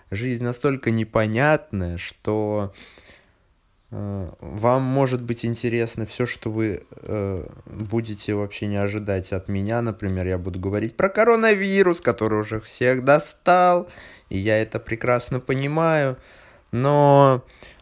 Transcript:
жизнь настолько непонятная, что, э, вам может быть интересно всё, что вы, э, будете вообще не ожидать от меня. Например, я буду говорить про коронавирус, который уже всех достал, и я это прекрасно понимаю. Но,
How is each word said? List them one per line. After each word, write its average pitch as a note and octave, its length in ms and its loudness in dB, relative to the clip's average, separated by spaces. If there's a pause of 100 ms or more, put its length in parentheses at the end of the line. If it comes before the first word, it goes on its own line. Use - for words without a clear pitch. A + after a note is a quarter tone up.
жизнь A#2+ 340 -6
настолько B2 480 -2
непонятная, A2 1080 0
что, G#2 760 -4 (1160)
э, G2+ 380 -8 (100)
вам G#2 440 0
может C3 380 0
быть A#2+ 240 -6
интересно A#2 600 -4
всё, B2 200 -6
что - 260 -8
вы, A2 320 -4 (200)
э, G2 440 -6 (180)
будете G#2+ 680 -6
вообще G#2 340 -6
не G2+ 100 -4
ожидать G2+ 540 -4
от F#2 160 -8
меня. G#2 340 -2
Например, F#2+ 460 -4
я F#2 100 -2
буду F2+ 220 -8
говорить G#2 380 -4
про F#3+ 120 2
коронавирус, G3 920 2
который G#2+ 380 0
уже G#2+ 200 -4
всех B2+ 460 -2
достал, F3+ 840 4 (400)
и - 80 -4
я G#2+ 240 2
это A2 180 -4
прекрасно B2 600 -2
понимаю. C#3+ 800 0 (540)
Но, C#3 720 6 (380)